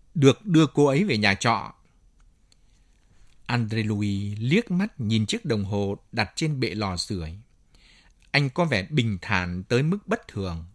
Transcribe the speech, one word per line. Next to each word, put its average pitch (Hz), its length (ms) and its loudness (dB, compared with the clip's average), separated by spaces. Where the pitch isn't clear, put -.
được 135 320 4
đưa 160 200 6
cô 147 200 2
ấy 139 180 2
về 139 140 0
nhà 101 160 4
trọ." 98 380 -2
André 113 360 -2
Louis 104 560 -2
liếc 139 320 0
mắt 180 300 -2
nhìn 110 260 0
chiếc - 180 -6
đồng 107 200 -2
hồ 101 340 -4
đặt 110 240 -4
trên 156 240 -2
bệ 117 140 -2
lò 101 220 -2
sưởi. 82 360 -6
Anh 139 200 2
có 175 140 0
vẻ 110 260 0
bình 117 320 0
thản 90 400 -2
tới 123 200 0
mức 175 240 0
bất 226 220 -4
thường. 85 460 -6